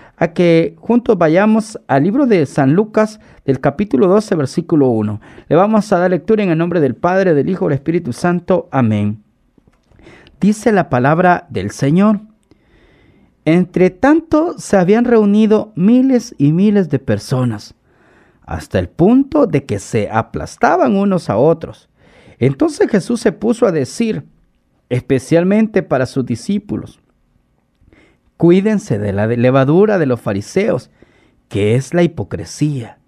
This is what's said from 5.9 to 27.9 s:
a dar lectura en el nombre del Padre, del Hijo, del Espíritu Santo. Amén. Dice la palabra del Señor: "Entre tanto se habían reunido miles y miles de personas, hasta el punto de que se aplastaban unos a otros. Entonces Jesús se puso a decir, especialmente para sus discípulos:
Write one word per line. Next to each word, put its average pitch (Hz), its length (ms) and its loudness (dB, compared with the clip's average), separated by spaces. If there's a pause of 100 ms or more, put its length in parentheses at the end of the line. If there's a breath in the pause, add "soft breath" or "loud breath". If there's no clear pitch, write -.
a 185 80 2
dar 180 120 0
lectura 208 320 0
en 190 80 0
el 160 80 0
nombre 175 220 -2
del 135 160 0
Padre, 185 360 0
del 139 160 0
Hijo, 185 160 -4
del 151 120 0
Espíritu 165 360 -4
Santo. 175 600 -2
Amén. 107 500 -2 (1160 loud breath)
Dice 208 320 0
la 190 200 0
palabra 160 580 2
del 101 220 -6
Señor: 190 500 0 (1300 soft breath)
"Entre 180 420 2
tanto 311 720 0
se - 180 -2
habían 208 300 2
reunido 214 720 2
miles 247 600 2
y 143 160 2
miles 196 380 2
de 139 80 0
personas, 113 760 -4 (720 soft breath)
hasta - 320 -6
el 87 120 -4
punto 269 560 2
de 151 180 -2
que 104 140 -6
se 104 320 -6
aplastaban 247 840 -2
unos 196 340 -2
a 101 80 0
otros. 160 500 -2 (500 soft breath)
Entonces 294 520 0
Jesús 226 320 -2
se 202 100 2
puso 226 320 -2
a 196 80 2
decir, 160 540 -4 (640)
especialmente 180 920 0
para 131 220 -2
sus 127 220 -4
discípulos: - 760 -8 (1400 soft breath)